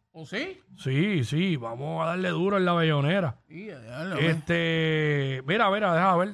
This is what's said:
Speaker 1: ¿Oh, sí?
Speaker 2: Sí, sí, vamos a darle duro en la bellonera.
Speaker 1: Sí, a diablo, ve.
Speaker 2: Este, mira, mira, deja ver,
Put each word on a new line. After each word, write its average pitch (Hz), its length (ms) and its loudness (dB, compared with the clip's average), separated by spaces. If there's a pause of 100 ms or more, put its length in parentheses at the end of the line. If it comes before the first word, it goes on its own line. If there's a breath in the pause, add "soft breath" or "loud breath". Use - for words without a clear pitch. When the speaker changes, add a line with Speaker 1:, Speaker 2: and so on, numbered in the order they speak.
(120)
Speaker 1:
¿Oh, 160 140 -16
sí? 320 340 -8 (180)
Speaker 2:
Sí, 147 460 0
sí, 160 340 0
vamos 135 460 -6
a 160 60 -2
darle 180 200 -2
duro 180 280 0
en 185 80 2
la 175 80 2
bellonera. 160 640 2 (120)
Speaker 1:
Sí, 190 220 -14
a 147 100 -14
diablo, 143 360 -8
ve. 147 140 2
Speaker 2:
Este, 156 1160 0
mira, 202 240 2
mira, 196 240 2
deja 180 240 4
ver, 190 160 2